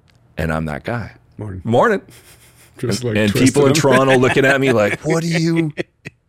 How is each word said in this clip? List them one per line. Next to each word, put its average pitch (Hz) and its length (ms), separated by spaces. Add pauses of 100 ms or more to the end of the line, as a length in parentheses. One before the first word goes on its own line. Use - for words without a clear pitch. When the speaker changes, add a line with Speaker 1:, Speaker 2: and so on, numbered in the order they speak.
(380)
Speaker 1:
and 82 140
I'm 80 140
that 73 180
guy. 107 320 (220)
Speaker 2:
Morning. 98 260
Speaker 1:
"Morning." 165 380 (760)
Speaker 2:
Just, 117 260
Speaker 1:
And, 120 60
Speaker 2:
like, 107 80
Speaker 1:
and 104 160
people 131 320
in 135 80
Speaker 2:
twisting 143 180
them. 131 140
Speaker 1:
Toronto 135 120
looking 135 280
at 135 160
me 135 100
like, 107 300
"What 165 220
are 170 40
Speaker 2:
<laughs> 170 120
Speaker 1:
you, 165 340 (560)